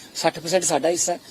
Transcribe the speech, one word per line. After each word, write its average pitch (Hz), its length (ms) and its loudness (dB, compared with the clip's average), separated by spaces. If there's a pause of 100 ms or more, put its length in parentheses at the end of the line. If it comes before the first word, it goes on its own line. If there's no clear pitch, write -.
(160)
ਸੱਠ 165 240 0
ਪਰਸੈਂਟ 175 240 0
ਸਾਡਾ 160 260 2
ਹਿੱਸਾ 175 240 0
ਹੈ। - 60 -4 (120)